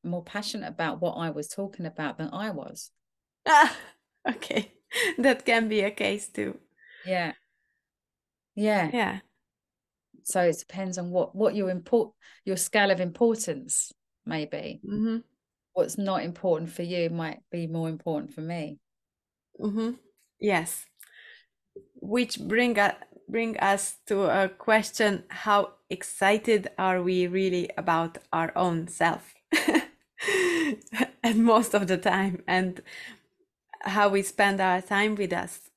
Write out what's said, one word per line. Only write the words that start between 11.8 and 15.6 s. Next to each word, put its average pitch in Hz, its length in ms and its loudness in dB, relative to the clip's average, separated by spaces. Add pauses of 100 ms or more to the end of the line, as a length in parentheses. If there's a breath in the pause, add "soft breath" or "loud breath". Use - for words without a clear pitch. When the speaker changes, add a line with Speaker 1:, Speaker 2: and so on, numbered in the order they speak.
Speaker 1:
your 190 100 -2
scale 196 360 2
of 185 100 2
importance 180 920 -2 (340)
may 156 200 -4
be. - 420 -10
Speaker 2:
Mm-hmm. 220 300 -2 (560)